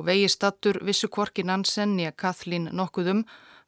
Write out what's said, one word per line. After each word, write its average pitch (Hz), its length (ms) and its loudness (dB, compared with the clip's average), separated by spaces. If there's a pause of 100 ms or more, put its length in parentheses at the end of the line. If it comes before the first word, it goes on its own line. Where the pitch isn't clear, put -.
vegi 185 320 4
staddur 196 480 2
vissu 202 320 -2
hvorki 202 320 -2
Nansen 196 540 0
né 165 180 -2
Kathleen 175 560 -4
nokkuð 180 400 0
um. 214 100 2 (460)